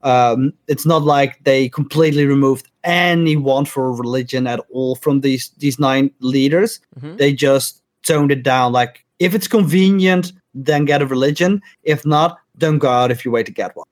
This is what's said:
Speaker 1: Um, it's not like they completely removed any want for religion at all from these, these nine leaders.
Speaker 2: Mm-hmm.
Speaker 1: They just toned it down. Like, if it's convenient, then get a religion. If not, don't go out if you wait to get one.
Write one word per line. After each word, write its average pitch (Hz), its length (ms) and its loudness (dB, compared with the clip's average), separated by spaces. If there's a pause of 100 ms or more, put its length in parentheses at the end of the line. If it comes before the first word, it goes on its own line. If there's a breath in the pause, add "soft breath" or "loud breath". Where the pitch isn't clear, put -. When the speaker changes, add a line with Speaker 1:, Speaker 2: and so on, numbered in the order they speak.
Speaker 1:
Um, 123 500 2 (160)
it's 147 180 -4
not 160 160 2
like 143 420 0
they 135 260 2
completely 147 560 0
removed 139 420 2 (160)
any 175 520 2
want 139 320 0
for 131 240 -4
religion 123 540 -4
at 120 140 -4 (100)
all 127 260 -4
from 139 260 0
these, 131 260 -2 (100)
these 143 200 -2
nine 135 320 0 (100)
leaders. 139 580 0 (200)
Speaker 2:
Mm-hmm. 151 180 -16
Speaker 1:
They 143 160 2
just 135 500 0 (200)
toned 147 280 0
it 131 140 -6
down. 127 280 2
Like, 123 320 -2 (140)
if 180 160 0
it's 202 140 -4
convenient, 185 840 2 (220)
then 147 300 -2
get 143 180 2
a 139 40 -2
religion. 151 540 0 (220 soft breath)
If 151 240 -2
not, 156 320 0 (200)
don't 156 200 0
go 139 120 0
out 123 200 2
if 120 140 -6
you 127 60 -4
wait 113 160 -2
to - 60 -14
get 95 220 -8
one. - 180 -16